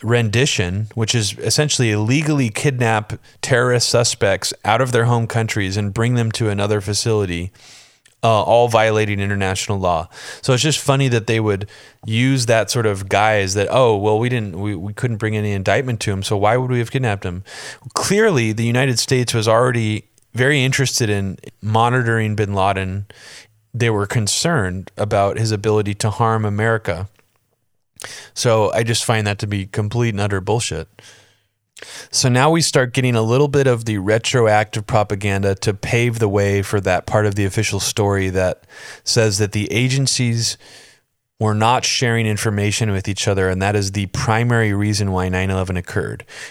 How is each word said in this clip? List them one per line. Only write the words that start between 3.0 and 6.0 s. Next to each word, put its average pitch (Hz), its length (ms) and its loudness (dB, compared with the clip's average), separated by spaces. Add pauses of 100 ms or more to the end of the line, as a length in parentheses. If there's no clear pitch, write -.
terrorist 123 480 2
suspects 107 640 0 (140)
out 110 160 4
of 123 100 -2
their 117 140 2
home 120 200 2
countries 107 520 -2
and 101 160 -2
bring 117 200 0